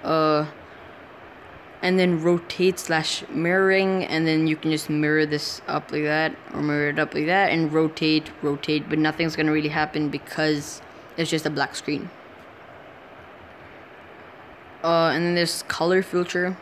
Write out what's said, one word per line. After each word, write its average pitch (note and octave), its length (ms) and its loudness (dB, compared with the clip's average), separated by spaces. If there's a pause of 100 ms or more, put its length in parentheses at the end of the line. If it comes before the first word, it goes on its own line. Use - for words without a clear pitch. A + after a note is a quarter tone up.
Uh, D#3 440 2 (1400)
and F#3 160 4
then F3+ 240 4
rotate F3 560 2
slash - 500 0
mirroring, F#3+ 760 2
and D#3+ 200 0
then D#3+ 220 2
you D#3 80 2
can D#3+ 160 -2
just D3+ 180 -4
mirror D3+ 380 2
this D3 400 -6
up - 240 -4
like D3+ 120 -2
that, D3+ 320 0 (200)
or D3 80 -4
mirror D3 260 0
it C#3+ 80 -4
up D3+ 160 -2
like D3+ 140 -2
that, F#3+ 240 4
and D#3+ 200 0
rotate, D#3 600 2 (100)
rotate, D3 480 -2
but D3+ 80 0
nothing's D#3 380 0
gonna D#3 160 0
really D3+ 180 0
happen D3+ 400 -2
because D3+ 720 -4 (360)
it's E3 120 -2
just D#3 160 -2
a D3+ 60 -2
black C#3 240 -2
screen. D3+ 340 -6 (2750)
Uh, E3 300 4
and E3 120 2
then F3 100 2
there's E3+ 280 0
color F3+ 380 2
filter F3+ 600 -2